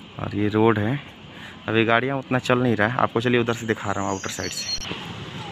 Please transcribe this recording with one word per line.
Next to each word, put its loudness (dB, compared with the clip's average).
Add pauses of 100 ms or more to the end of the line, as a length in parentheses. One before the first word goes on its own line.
(180)
और -4
ये 2
रोड 6
है। 0 (720)
अभी 4
गाड़ियाँ 2
उतना 0
चल 4
नहीं 2
रहा 4
है, -4
आपको 2
चलिए 4
उधर 0
से -6
दिखा -2
रहा -4
हूँ -2
आउटर -4
side -6
से। -6 (580)